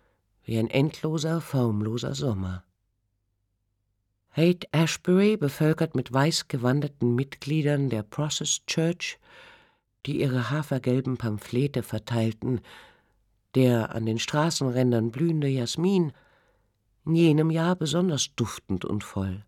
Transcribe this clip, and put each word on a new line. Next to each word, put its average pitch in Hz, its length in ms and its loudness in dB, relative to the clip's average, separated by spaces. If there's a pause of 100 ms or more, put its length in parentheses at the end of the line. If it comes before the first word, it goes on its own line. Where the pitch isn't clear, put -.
(440)
Wie 113 160 -2
ein 110 100 0
endloser, 156 720 -2
formloser 117 720 -2
Sommer. 95 500 -4 (1700)
Haight-Ashbury, 180 1040 2
bevölkert 156 580 0
mit 127 180 -4
weiß 143 360 2
gewandeten 127 680 0
Mitgliedern 139 760 0
der 110 140 -2
Process - 640 -2
Church, 170 500 -2 (880)
die 143 160 -2
ihre 127 300 0
hafergelben 131 640 -2
Pamphlete 120 640 -2
verteilten, 113 800 -2 (920)
der 123 400 4
an 110 100 -4
den 110 140 0
Straßenrändern 127 920 0
blühende 151 380 0
Jasmin, 160 680 0 (920)
in 160 100 2
jenem 160 340 6
Jahr 165 260 2
besonders 165 600 -2
duftend - 500 -6
und 104 180 -4
voll. 95 440 -6